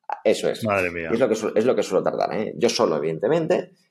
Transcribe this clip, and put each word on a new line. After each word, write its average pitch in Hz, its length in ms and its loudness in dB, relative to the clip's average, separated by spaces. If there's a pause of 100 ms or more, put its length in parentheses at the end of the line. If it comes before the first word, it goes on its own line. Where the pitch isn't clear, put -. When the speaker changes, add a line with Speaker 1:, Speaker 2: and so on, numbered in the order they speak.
(240)
Speaker 1:
Eso 95 280 2
es. - 120 -8
Speaker 2:
Madre 98 280 0
mía. 82 180 -6
Speaker 1:
Y 113 60 0
es 117 40 2
lo 127 80 4
que 107 60 4
su-, 107 220 -4
es 110 100 2
lo 120 100 2
que 104 60 0
suelo 92 220 0
tardar, - 320 -2
¿eh? 104 200 -4
Yo 117 140 2
solo, 92 280 2
evidentemente. 82 760 0 (180)